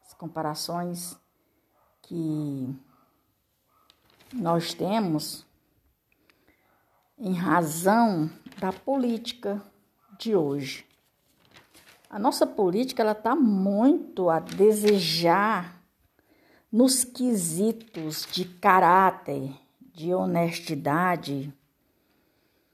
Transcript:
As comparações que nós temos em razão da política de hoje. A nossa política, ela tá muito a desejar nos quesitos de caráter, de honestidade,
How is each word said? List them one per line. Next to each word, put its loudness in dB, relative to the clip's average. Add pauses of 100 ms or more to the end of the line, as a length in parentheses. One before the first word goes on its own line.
As -20
comparações -8 (840)
que -6 (1600)
nós -2
temos -4 (1700)
em -4
razão 2 (300)
da -2
política -4 (560)
de 0
hoje. -2 (1200)
A -12
nossa 2
política, 0
ela 2
tá 0
muito 2
a 4
desejar 2 (880)
nos 4
quesitos -4
de -4
caráter, 2 (400)
de -4
honestidade, -2 (1200)